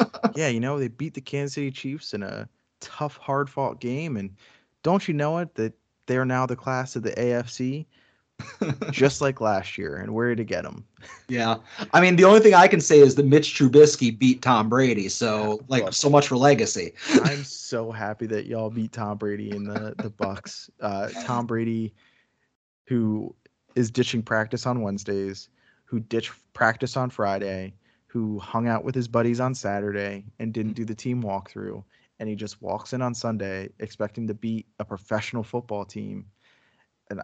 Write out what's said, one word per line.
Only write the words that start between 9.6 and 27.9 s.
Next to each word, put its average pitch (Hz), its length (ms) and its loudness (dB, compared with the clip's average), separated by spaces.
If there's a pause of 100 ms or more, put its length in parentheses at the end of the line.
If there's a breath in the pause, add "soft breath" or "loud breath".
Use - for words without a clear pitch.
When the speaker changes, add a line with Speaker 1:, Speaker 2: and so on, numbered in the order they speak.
Speaker 1:
year, 80 200 -8
and 104 160 -10
where 120 200 -2
to 113 120 -4
get 90 200 -6
'em. - 200 -16 (420 loud breath)
Speaker 2:
Yeah. 113 300 -2 (360 loud breath)
I 165 60 6
mean, 180 160 6
the 180 80 8
only 208 160 12
thing 214 140 10
I 185 160 12
can 180 100 4
say 147 200 8
is 139 160 12
that 143 100 4
Mitch 147 300 4
Trubisky 131 600 8
beat 127 240 4
Tom 110 280 2
Brady, 117 400 2
so, 110 260 -2 (240)
Speaker 1:
Yeah, - 80 -18
Speaker 2:
like, 127 160 0
Speaker 1:
look, 92 100 -4
Speaker 2:
so - 160 0
much 143 200 6
for 127 80 0
legacy. 113 560 2 (160 loud breath)
<laughs> - 140 4
Speaker 1:
I'm 143 200 -2
so 113 480 -8
happy 107 360 -8
that 107 180 -4
y'all 110 240 -6
beat 113 240 -8
Tom 104 240 -8
Brady 104 340 -8
and 101 160 -8
the, 107 300 -10
the 110 140 -8
Bucks. - 580 -10 (100)
Uh, 101 300 -6 (160)
Tom 120 200 -4
Brady, 113 480 -4 (960)
who 110 480 -2 (400)
is 117 160 0
ditching 120 320 -2
practice 110 420 -2
on 123 160 -2
Wednesdays, 98 680 -6 (340)
who 120 160 -8
ditched 113 320 -6 (220)
practice 113 420 -2
on 127 140 -2
Friday, 98 640 -6 (340)